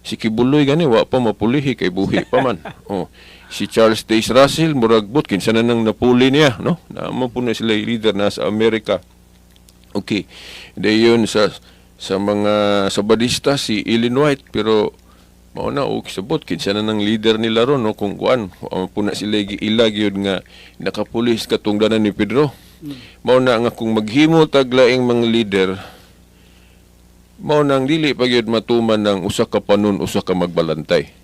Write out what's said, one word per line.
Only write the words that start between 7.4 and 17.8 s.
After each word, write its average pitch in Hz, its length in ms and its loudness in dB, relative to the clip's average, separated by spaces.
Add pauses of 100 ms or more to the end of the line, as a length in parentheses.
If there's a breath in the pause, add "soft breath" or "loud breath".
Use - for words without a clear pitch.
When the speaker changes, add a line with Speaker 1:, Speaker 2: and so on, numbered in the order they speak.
Speaker 1:
sila 113 180 -4
leader 107 380 -2
na 101 160 -2
sa 98 180 -4
Amerika. 107 540 0 (960)
Okay. 101 320 -4 (480 loud breath)
Dayon 110 500 4
sa, 104 240 0 (460 soft breath)
sa - 240 -6
mga 104 340 0 (360)
sabadista, 113 680 0
si 110 260 -4
Ellen 120 380 0
White, 143 320 -2
pero 107 400 0 (640 soft breath)
mao 104 160 -6
na, 135 160 -4
o, 110 160 -4
kisabot, 147 400 -6
kinsa 98 320 -4
na 107 80 -2
nang 107 160 -2
leader 110 400 0
nila 113 260 0
ron, 139 140 0
no? 107 160 -2